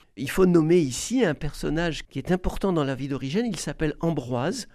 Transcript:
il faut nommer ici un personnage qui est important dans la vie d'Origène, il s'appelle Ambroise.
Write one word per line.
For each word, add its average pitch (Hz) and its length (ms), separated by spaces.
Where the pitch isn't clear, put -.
il 131 140
faut 190 160
nommer 170 320
ici 175 460
un 156 100
personnage 151 720
qui - 120
est 135 120
important 185 420
dans 160 120
la 135 100
vie 131 140
d'Origène, 139 380
il 208 120
s'appelle 151 420
Ambroise. 143 760